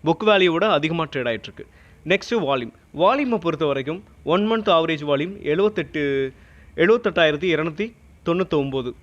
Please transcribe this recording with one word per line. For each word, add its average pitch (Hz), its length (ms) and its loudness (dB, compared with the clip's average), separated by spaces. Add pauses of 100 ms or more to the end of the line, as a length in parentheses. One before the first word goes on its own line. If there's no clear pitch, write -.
புக் 160 200 0
வேல்யூ 196 220 6
விட 175 260 2
அதிகமா 156 320 0
ட்ரேட் 135 220 -4
ஆயிட்டு 113 160 -2
இருக்கு. - 240 -18 (380)
நெக்ஸ்ட் 190 400 -2
வால்யூம். 131 280 -2 (260)
வால்யூமை 233 400 2
பொறுத்த 160 280 -2
வரைக்கும் 139 380 -4 (200)
ஒன் 202 280 2
மந்த் 226 120 -2
ஆவரேஜ் 160 400 2
வால்யூம் 147 380 -2
எழுபத்தெட்டு, 147 880 -2 (440)
எழுபத்தெட்டாயிரத்தி 170 680 2 (100)
இருநூத்தி 160 380 -4 (340)
தொண்ணூத்தொன்பது. 139 680 -2 (100)